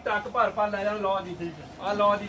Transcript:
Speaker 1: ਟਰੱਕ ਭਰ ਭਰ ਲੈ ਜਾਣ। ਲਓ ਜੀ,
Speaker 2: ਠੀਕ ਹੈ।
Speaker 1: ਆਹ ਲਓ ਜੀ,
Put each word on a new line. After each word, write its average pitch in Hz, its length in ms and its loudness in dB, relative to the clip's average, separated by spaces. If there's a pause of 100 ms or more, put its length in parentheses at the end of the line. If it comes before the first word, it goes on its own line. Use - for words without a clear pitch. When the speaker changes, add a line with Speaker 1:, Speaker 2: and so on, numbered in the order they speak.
Speaker 1:
ਟਰੱਕ 208 240 0
ਭਰ 214 220 4
ਭਰ 208 180 2
ਲੈ 202 160 -2
ਜਾਣ। 208 140 0
ਲਓ 196 220 0
ਜੀ, 180 180 -8
Speaker 2:
ਠੀਕ 170 220 -6
ਹੈ। - 80 -16 (120)
Speaker 1:
ਆਹ 190 140 -2
ਲਓ 202 220 4
ਜੀ, 202 120 -6